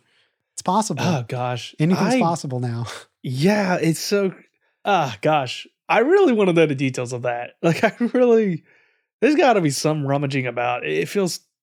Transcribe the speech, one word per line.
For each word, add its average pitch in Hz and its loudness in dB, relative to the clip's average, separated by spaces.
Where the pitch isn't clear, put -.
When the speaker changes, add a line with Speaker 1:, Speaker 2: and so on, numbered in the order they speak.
Speaker 1:
It's - -16
possible. 185 -2
Speaker 2:
Oh, 143 0
gosh. 123 -6
Speaker 1:
Anything's 190 2
Speaker 2:
I 262 2
Speaker 1:
possible 165 -2
now. 117 -4
<laughs> - -12
Speaker 2:
Yeah, 180 0
it's 160 0
so, 202 -2
ah, 156 0
gosh. 151 0
I 180 4
really 339 4
wanna 202 2
know 165 6
the 147 0
details 131 -4
of 120 -8
that. 120 -6
<laughs> - -20
Like, 165 2
I 208 2
really, 226 2
there's 285 2
gotta 262 4
be 160 2
some 151 -2
rummaging 139 -2
about. 120 -4
It 156 -4
feels, 190 -2